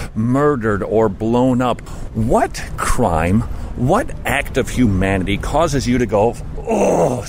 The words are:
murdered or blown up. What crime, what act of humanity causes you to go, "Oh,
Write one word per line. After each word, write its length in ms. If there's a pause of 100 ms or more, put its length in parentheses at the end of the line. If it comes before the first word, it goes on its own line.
(160)
murdered 680
or 260
blown 540
up. 180 (320)
What 500 (140)
crime, 640 (340)
what 360 (120)
act 340
of 120
humanity 680
causes 480
you 100
to 80
go, 300 (240)
"Oh, 680